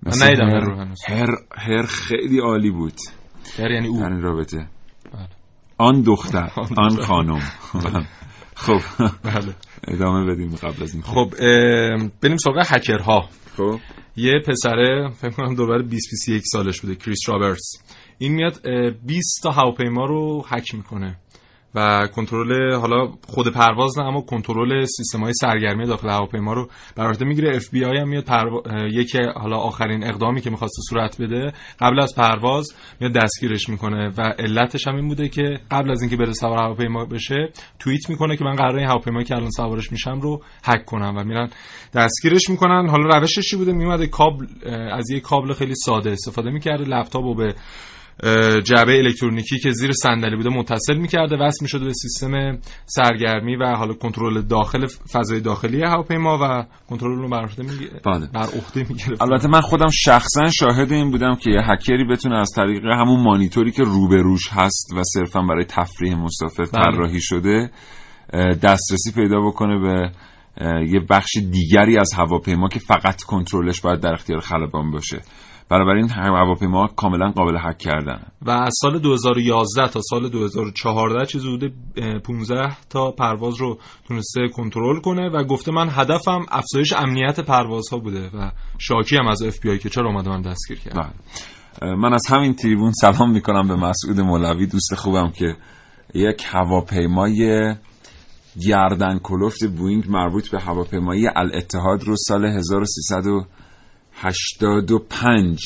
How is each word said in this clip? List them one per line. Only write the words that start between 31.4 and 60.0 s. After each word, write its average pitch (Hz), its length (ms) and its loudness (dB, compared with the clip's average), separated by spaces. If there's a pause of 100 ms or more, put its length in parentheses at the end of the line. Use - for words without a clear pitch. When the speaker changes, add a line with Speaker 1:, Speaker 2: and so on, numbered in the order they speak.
Speaker 2:
قبل 123 200 4
از 135 160 0
پرواز 120 580 0 (260)
میاد 127 120 -2
دستگیرش 110 560 0
می‌کنه 104 500 -4
و 113 40 -2 (160)
علتش 117 500 0
هم 139 80 -2
این 143 120 -4
بوده 147 200 -4
که 143 320 -4 (100)
قبل 135 200 0
از 123 120 -2
اینکه 120 140 -2
بره 117 160 0
سوار 113 260 -2
هواپیما 113 460 -2
بشه 139 480 -4 (260)
توییت 139 320 -4
می‌کنه 151 260 -2
که 143 80 -4
من 139 120 -2
قراره 131 220 0
این 139 100 0
هواپیمایی 120 360 -2
که 127 100 -4
الان 117 160 -4
سوارش 110 420 -6
می‌شم 131 280 -6
رو 147 220 -4 (220)
هک 117 200 0
کنم 101 320 -4
و 101 80 -4
میرن 117 260 -4 (440)
دستگیرش 160 560 4
می‌کنن. 180 380 4
حالا 151 300 6
روشش 160 320 0
چی 202 60 -2
بوده؟ 185 160 0
میومده 170 340 0
کابل، 151 400 0 (200)
اه، 117 80 -8
از 113 360 -6
یه 135 100 -4
کابل 139 320 -2
خیلی 131 220 -4
ساده 110 360 0
استفاده 113 400 -6
می‌کرده، 147 340 -4
لپتاپ 127 400 -4
رو 120 100 -2
به، 110 200 -2 (680)
اه، 110 380 4
جعبه 120 380 6
الکترونیکی 120 600 0
که 135 120 0
زیر 127 220 0
صندلی 113 440 0
بوده 113 120 0
متصل 123 480 -2
می‌کرده، 156 400 0
وصل 143 260 2
می‌شده 135 220 -4
به 135 80 -4
سیستم 135 680 -4 (260)
سرگرمی 113 720 0
و 127 80 -2
حالا 110 300 -2
کنترل 110 480 -2
داخل، 110 440 0
فضای 113 540 -4
داخلی 113 420 -2
هواپیما 165 600 0
و 127 220 0 (240)
کنترل 123 300 -4
رو 127 100 -6
بر 120 140 -4
عهده 110 200 -10
می‌گیره. 139 420 -10
Speaker 1:
بله. 101 300 0
Speaker 2:
بر 113 60 -2
عهده 110 480 -4
می‌گیره. - 340 -4
Speaker 1:
البته 127 260 2
من 160 120 6
خودم 160 280 4
شخصاً 147 600 4